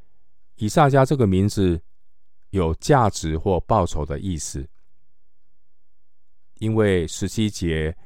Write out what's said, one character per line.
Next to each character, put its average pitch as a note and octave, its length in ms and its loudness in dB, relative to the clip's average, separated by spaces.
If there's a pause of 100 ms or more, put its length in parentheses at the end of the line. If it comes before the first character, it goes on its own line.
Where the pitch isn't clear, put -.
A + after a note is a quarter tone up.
(560)
以 G#2+ 120 -2
萨 C#3+ 220 6
迦 C3+ 160 6
这 D3+ 100 2
个 B2+ 100 4
名 F#2+ 220 6
字 F#2 340 2 (680)
有 E2+ 260 2
价 B2+ 340 4
值 D#2 280 -2
或 F#2 240 2
报 G#2 240 2
酬 D2+ 200 -2
的 E2+ 140 -4
意 F#2 180 -4
思， - 300 -8 (1900)
因 A2 200 0
为 F#2+ 320 4
十 - 220 -6
七 G#2+ 200 2
节， D#2+ 460 -2 (100)